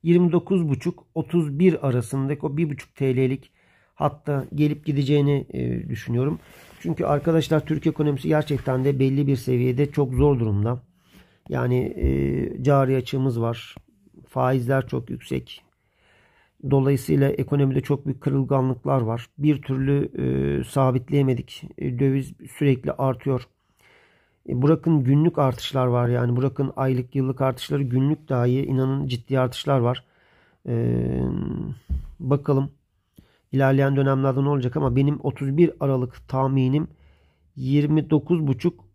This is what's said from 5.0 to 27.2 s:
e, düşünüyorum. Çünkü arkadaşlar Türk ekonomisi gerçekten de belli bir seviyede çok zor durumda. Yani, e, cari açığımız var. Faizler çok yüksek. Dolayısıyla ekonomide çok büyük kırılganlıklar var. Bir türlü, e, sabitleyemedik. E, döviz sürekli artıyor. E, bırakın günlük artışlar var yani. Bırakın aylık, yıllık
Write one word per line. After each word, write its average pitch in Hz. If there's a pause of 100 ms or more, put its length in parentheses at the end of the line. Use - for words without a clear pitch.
e, 123
düşünüyorum. 123 (420)
Çünkü -
arkadaşlar 151
Türk 156
ekonomisi 147
gerçekten 139
de 139
belli 135
bir 139
seviyede 127
çok 135
zor 135
durumda. 110 (680)
Yani, 123 (200)
e, -
cari 135
açığımız 131
var. 117 (540)
Faizler 127
çok 123
yüksek. - (1080)
Dolayısıyla 139
ekonomide 139
çok 143
büyük 135
kırılganlıklar 135
var. 117
Bir 143
türlü, 135
e, 135
sabitleyemedik. 131 (140)
E, 127
döviz 135 (260)
sürekli 139
artıyor. 131 (1000)
E, 127
bırakın 156
günlük 147
artışlar 131
var 120
yani. 120
Bırakın 131
aylık, 131
yıllık 131